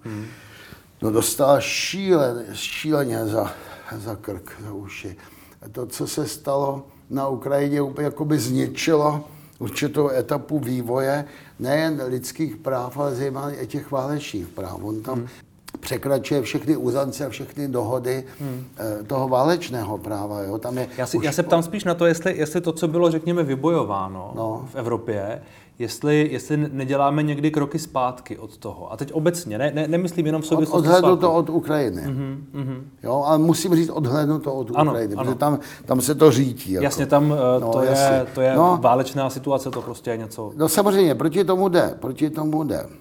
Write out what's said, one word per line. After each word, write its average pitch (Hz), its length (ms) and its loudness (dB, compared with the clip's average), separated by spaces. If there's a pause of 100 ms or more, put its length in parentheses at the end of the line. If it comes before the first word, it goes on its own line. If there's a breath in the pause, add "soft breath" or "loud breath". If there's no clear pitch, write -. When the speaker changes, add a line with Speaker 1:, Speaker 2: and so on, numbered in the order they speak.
Speaker 1:
Hmm. 107 240 -10 (760 loud breath)
Speaker 2:
No, 113 100 0
dostala 135 480 4
šílen-, 151 840 0 (100)
šíleně 123 720 -2
za, 104 260 0 (460 loud breath)
za 110 180 -8
krk, 95 360 -10 (140)
za 104 80 -12
uši. 98 420 -12 (560 loud breath)
To, 123 140 -8
co 139 220 -6
se 151 200 -2
stalo 139 580 -2 (240 loud breath)
na 135 180 -2
Ukrajině, 139 540 0
úplně 139 240 -2
jakoby 151 340 0
zničilo 147 840 0 (360 loud breath)
určitou 143 500 -2
etapu 135 500 -2
vývoje 127 680 -2 (340 loud breath)
nejen 147 480 0
lidských 127 480 -4
práv, 127 420 -4
ale 143 180 -2
zejména 139 360 -4
i 131 160 -8
těch - 240 -8
válečných 135 560 -4
práv. 92 360 -10
On 107 180 -6
tam 123 160 -6
Speaker 1:
Hmm. 120 100 -6 (520 loud breath)
Speaker 2:
překračuje 139 600 0
všechny 147 360 0
uzance 135 480 -2
a 131 40 -4
všechny 135 380 -10
dohody, 127 560 -2 (160)
Speaker 1:
Hmm. 131 240 -8 (140)
Speaker 2:
eh, 107 260 -6
toho 131 240 -2
válečného 127 680 2
práva, 104 460 -6
jo. 98 140 -4
Tam 123 200 -6
je 127 100 -4 (100)
Speaker 1:
Já 127 80 -2
si, 170 120 -2
Speaker 2:
už 165 80 -2
Speaker 1:
já 147 60 0
se 165 120 0
ptám 170 200 4
spíš 170 200 -6
na 175 100 2
to, 170 120 2
jestli, 170 320 2
jestli 151 240 -2
to, 170 100 -2
co 165 160 -2
bylo, 170 240 4
řekněme, 165 320 0
vybojováno 107 920 -2
Speaker 2:
No. 113 360 -6
Speaker 1:
v - 40 -14
Evropě, 113 680 -4 (380 loud breath)
jestli, 147 520 2
jestli 131 240 -4
n-, 147 180 0
neděláme 139 500 2
někdy 151 280 0
kroky 147 280 0
zpátky 127 580 -6
od 110 200 -16
toho. 92 340 -12
A 113 60 -12
teď 139 160 -8
obecně, 156 440 0
ne, 143 180 0
ne, 151 120 -2
nemyslím 170 380 0
jenom 156 160 0
v 156 40 -6
Speaker 2:
Od-, - 40 -10
Speaker 1:
souvislosti 160 380 2
s - 40 6
Speaker 2:
odhlédnu 180 260 8
to 175 100 4
Speaker 1:
válkou. 165 120 4
Speaker 2:
od 165 100 0
Ukrajiny. 147 520 0
Speaker 1:
Mhm, 139 520 -6
mhm. 135 360 -8 (140)
Speaker 2:
Jo, 131 220 0
ale 156 120 6
musím 165 380 4
říct, 165 140 4
odhlédnu 151 500 2
to 139 140 -4
od 131 220 -4
Speaker 1:
Ano, 147 160 4
Speaker 2:
Ukrajiny, 113 240 0
Speaker 1:
ano. 131 80 -2
Speaker 2:
protože 127 140 0
tam, 143 220 2 (260 loud breath)
tam 127 160 2
se 147 140 2
to 147 160 10
řítí, 120 400 0
jako. 95 120 0
Speaker 1:
Jasně, 139 220 0
tam, 147 280 4 (240)
eh, - 40 2
Speaker 2:
No, 117 100 -2
Speaker 1:
to 117 100 2
je, 131 80 2
Speaker 2:
jasně. 135 360 4 (100)
Speaker 1:
to 135 60 0
je 131 140 4
Speaker 2:
No. 175 260 6
Speaker 1:
válečná 131 480 2
situace, 131 420 -2
to 120 100 -6
prostě 120 300 -10
je 113 60 -4
něco. 110 380 -10
Speaker 2:
No, 156 140 2
samozřejmě, 190 460 4
proti 156 280 2
tomu 185 260 2
jde, 160 300 4
proti 131 300 -2
tomu 156 340 -2
jde. 101 220 -4 (160)